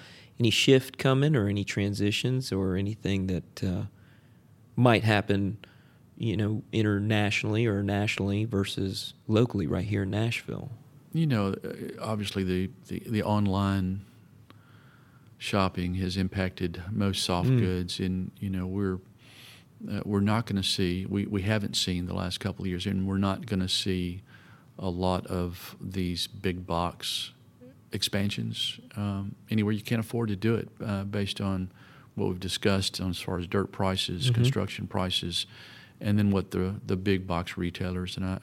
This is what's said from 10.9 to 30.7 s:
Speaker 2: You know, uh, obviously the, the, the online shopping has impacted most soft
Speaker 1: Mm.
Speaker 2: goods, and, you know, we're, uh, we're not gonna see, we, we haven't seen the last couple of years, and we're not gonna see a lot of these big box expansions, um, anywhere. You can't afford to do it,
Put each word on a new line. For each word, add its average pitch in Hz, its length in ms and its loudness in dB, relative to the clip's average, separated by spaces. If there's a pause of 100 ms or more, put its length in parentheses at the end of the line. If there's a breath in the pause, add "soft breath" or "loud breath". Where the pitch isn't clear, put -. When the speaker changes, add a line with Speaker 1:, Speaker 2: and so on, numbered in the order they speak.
Speaker 2:
You 160 160 2
know, 104 260 2 (100)
uh, - 380 -10
obviously 104 400 -2
the, 92 280 0 (180)
the, 90 200 -6
the 107 140 0
online 98 840 2 (1300 loud breath)
shopping 90 560 0
has 92 220 -2
impacted 92 720 -2
most 101 320 0
soft 90 280 2
Speaker 1:
Mm. 127 100 4
Speaker 2:
goods, 90 400 -2
and, 92 300 -2 (100)
you 101 100 -4
know, 92 160 -4
we're, 95 320 -2 (920 loud breath)
uh, 101 140 -4
we're 101 160 2
not 107 260 2
gonna 98 160 0
see, 92 440 0
we, 98 200 -2
we 101 160 -2
haven't 101 340 0
seen 90 300 0
the 90 80 -4
last 90 260 -4
couple 95 240 -6
of 95 40 -2
years, 90 180 -4
and 95 200 0
we're 98 120 0
not 98 280 0
gonna 92 220 0
see 90 540 -2 (560 loud breath)
a 95 100 -4
lot 92 380 0
of 90 540 -6
these 92 460 -4
big 90 400 -4
box - 640 -4 (600)
expansions, - 880 -2 (160)
um, 101 380 -4 (160)
anywhere. 107 220 2
You 104 100 -2
can't 117 180 0
afford 117 300 -4
to 98 60 -2
do 113 180 2
it, - 140 -2 (160)